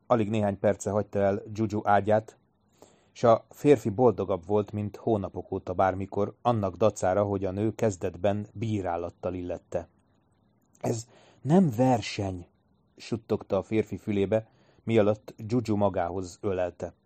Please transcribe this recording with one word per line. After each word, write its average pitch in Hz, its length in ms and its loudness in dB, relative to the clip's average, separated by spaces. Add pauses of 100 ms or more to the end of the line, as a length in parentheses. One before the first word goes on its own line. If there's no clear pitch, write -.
alig 113 240 2
néhány 104 280 0
perce 101 320 0
hagyta 101 280 -2
el 98 240 0 (100)
Juju 104 320 -2
ágyát, 104 520 2 (760)
s - 100 -8
a 113 280 6
férfi 139 380 4
boldogabb 98 580 0
volt, 104 260 0
mint 104 240 -6
hónapok 98 560 -4
óta 92 220 -6
bármikor, 95 680 0
annak 101 340 -2
dacára, 98 480 2
hogy 101 200 -2
a 95 60 -4
nő 104 240 -2
kezdetben 101 800 -2
bírálattal 90 840 -4
illette. 87 540 -8 (920)
„Ez 117 260 -4 (340)
nem 165 360 4
verseny”, 104 720 0 (500)
suttogta - 600 -4
a 92 60 0
férfi 107 340 -2
fülébe, 101 500 -2 (380)
mielőtt 107 520 2
Juju 110 400 -2
magához 92 640 -2
ölelte. 90 540 -4 (120)